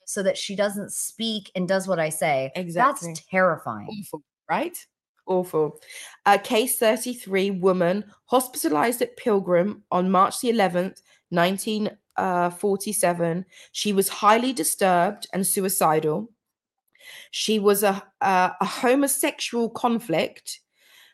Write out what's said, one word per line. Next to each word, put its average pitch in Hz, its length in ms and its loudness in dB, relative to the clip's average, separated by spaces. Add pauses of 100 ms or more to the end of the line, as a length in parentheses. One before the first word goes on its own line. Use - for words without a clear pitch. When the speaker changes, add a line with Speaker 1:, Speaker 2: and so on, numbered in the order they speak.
Speaker 1:
so - 180 -4
that 185 120 0
she - 200 -8
doesn't 202 360 -2
speak 214 640 -8
and 180 140 -2
does 190 180 0
what 180 140 0
I 156 80 0
say." 143 480 -2
Speaker 2:
Exactly. 180 520 0
Speaker 1:
That's 160 180 -12
terrifying. 147 600 -2
Speaker 2:
Awful, 196 340 -14 (260)
right? 277 380 -4 (400)
Awful. 180 540 -2 (460)
Uh, 202 120 6
case 240 400 0
thirty-three, 214 760 0
woman, 185 520 2 (200)
hospitalized 262 760 0
at 247 160 -4
Pilgrim 190 760 0
on 180 180 2
March 190 300 2
the 247 100 0
eleventh, 190 520 0 (280)
nineteen, 196 680 0 (200)
uh, 175 340 0
forty-seven. 175 960 -2 (240)
She - 220 -2
was 190 160 2
highly 233 440 2
disturbed 196 800 0
and 185 140 -2
suicidal. 175 840 0 (1000)
She - 300 0
was 202 240 4
a, 196 180 2 (180)
a, 185 400 2
a 196 40 -2
homosexual 254 1040 0
conflict. - 920 -4 (540)